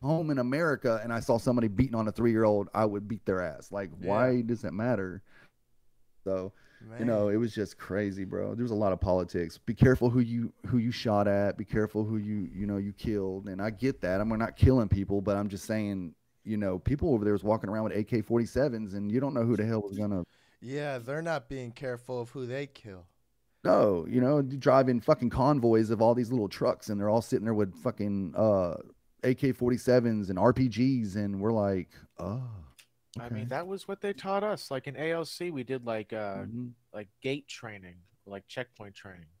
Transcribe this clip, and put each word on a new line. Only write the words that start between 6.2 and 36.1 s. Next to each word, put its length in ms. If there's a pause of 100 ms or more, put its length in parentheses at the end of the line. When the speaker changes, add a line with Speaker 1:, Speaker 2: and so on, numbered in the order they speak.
Speaker 1:
So, 300 (460)
you 60
know, 200
Speaker 2:
Man. 80
Speaker 1:
it 40
was 180
just 220
crazy, 460
bro. 320
There 80
was 80
a 40
lot 180
of 80
politics. 560
Be 160
careful 360
who 100
you, 340 (140)
who 100
you 140
shot 360
at. 300
Be 80
careful 400
who 120
you, 360
you 140
know, 100
you 160
killed. 560
And 120
I 100
get 300
that. 200
I'm 80
not 260
killing 320
people, 340
but 140
I'm 140
just 160
saying, 480 (320)
you 120
know, 200
people 360
over 120
there 80
was 100
walking 260
around 160
with 120
A 60
K 180
forty-sevens, 720
and 180
you 80
don't 140
know 100
who 140
the 80
hell 160
was 160
gonna 260 (380)
Speaker 2:
Yeah, 360
they're 240
not 280
being 220
careful 500
of 80
who 160
they 220
kill. 400 (560)
Speaker 1:
No, 460
you 100
know, 200
you 180
drive 320
in 100
fucking 300
convoys 600
of 120
all 120
these 180
little 180
trucks, 400
and 100
they're 100
all 120
sitting 240
there 80
with 220
fucking, 600
uh, 400 (480)
A 100
K 200
forty-sevens 760
and 80
R 140
P 160
Gs, 480
and 240
we're 140
like, 380 (280)
"Oh, 220 (760)
Speaker 3:
I 120
mean, 140
Speaker 1:
okay." 80
Speaker 3:
that 140
was 220
what 140
they 100
taught 320
us. 260
Like, 180
in 100
A 160
L 100
C, 260
we 140
did, 220
like, 260